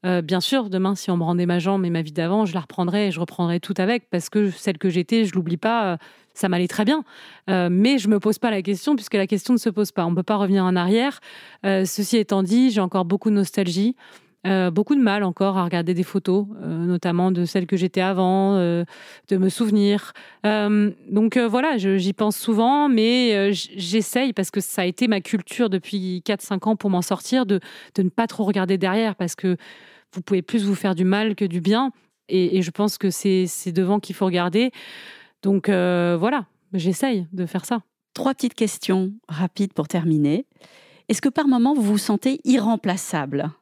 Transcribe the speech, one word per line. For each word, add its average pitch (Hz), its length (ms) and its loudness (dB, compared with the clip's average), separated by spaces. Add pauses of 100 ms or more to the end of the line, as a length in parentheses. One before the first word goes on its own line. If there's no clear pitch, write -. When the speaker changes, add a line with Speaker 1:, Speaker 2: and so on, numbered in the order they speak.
Speaker 1:
Euh, 180 160 0
bien 175 200 -2
sûr, 247 280 -2
demain, 190 260 0
si - 160 -6
on 180 60 2
me 170 80 0
rendait 175 220 0
ma 175 140 0
jambe 190 260 0
et 175 40 -2
ma 165 120 -2
vie 151 100 -8
d'avant, 175 320 0
je 170 80 -2
la 180 80 -4
reprendrais 185 480 -2
et - 20 0
je 165 100 -4
reprendrais 170 380 -2
tout 190 200 -6
avec, 208 320 -2
parce 175 180 -4
que 208 220 2
celle 175 260 -4
que 185 140 0
j'étais, 185 340 2
je 180 100 -4
l'oublie 170 220 -2
pas, 220 360 -2
euh, 165 40 -4 (380)
ça 190 160 -2
m'allait 180 180 0
très - 160 -2
bien. 285 200 2 (440)
Euh, 180 240 2
mais 220 240 4
je 202 120 0
me 208 120 4
pose 214 180 0
pas 240 120 0
la 202 100 -2
question, 202 360 0
puisque - 180 -6
la 196 120 2
question 214 280 0
ne 233 40 2
se 226 120 0
pose 202 220 -2
pas. 175 120 -2
On 170 100 0
peut 180 80 0
pas 208 140 -2
revenir 196 260 2
en 185 140 2
arrière. 220 440 0 (440)
Euh, 190 220 2
ceci 208 320 -2
étant 202 240 2
dit, 240 280 4
j'ai 208 120 0
encore 185 240 0
beaucoup 196 240 0
de 214 40 4
nostalgie. 196 600 0 (500)
Euh, 185 240 2
beaucoup 208 240 0
de 277 60 4
mal 208 240 2
encore 190 320 0
à 185 80 0
regarder 170 300 -2
des 180 80 -2
photos, 190 420 0 (180)
euh, 165 220 -4
notamment 175 460 0
de 175 160 0
celles 180 200 -2
que 190 120 -2
j'étais 185 240 0
avant, 190 540 2
euh, 170 280 0 (460)
de 196 80 2
me 190 100 4
souvenir. 208 640 2 (320)
Euh, 208 460 2 (200)
donc, 214 280 2
euh, 240 100 2
voilà, 254 300 0
je, 196 180 2
j'y 190 160 0
pense 214 240 0
souvent, 254 540 2
mais, 233 440 2
euh, 202 180 2
j-, - 220 -6
j'essaye, 208 600 -2
parce 190 160 -2
que 202 100 -2
ça - 220 -4
a - 20 0
été 185 240 0
ma 202 140 2
culture 220 480 -2
depuis 185 560 -4
quatre, 202 160 -2
cinq 196 240 -4
ans 220 100 2
pour 202 140 -2
m'en 180 100 2
sortir, 233 460 -2
de, 196 120 0 (360)
de 202 80 0
ne 185 80 2
pas 233 160 0
trop - 180 -4
regarder 190 320 0
derrière, 196 380 0
parce 170 200 -6
que 185 220 -2 (560)
vous 190 80 -10
pouvez 185 220 -2
plus 208 240 -2
vous 202 80 2
faire 190 200 -2
du 175 100 0
mal 202 320 0
que 208 100 -2
du 175 160 -4
bien. 226 280 2 (380)
Et, 185 300 2
et - 20 2
je 170 100 -2
pense 208 280 -2
que 202 100 0
c'est, 185 380 2
c'est - 260 -8
devant 190 260 2
qu'il 196 160 -8
faut 190 120 -2
regarder. 180 460 0 (680)
Donc, 196 280 2
euh, 175 500 2
voilà, 233 240 0 (300)
j'essaye 190 580 0
de 180 140 -4
faire 175 180 -6
ça. 233 160 -4 (320)
Speaker 2:
Trois 269 220 -4
petites 247 200 -4
questions 190 560 -2 (160)
rapides 180 460 -4
pour - 160 -4
terminer. 160 560 2 (640)
Est-ce 208 140 -2
que 277 80 2
par 294 180 0
moment, 254 240 4
vous 294 80 2
vous 208 160 2
sentez 220 480 0
irremplaçable ? 185 1080 0 (100)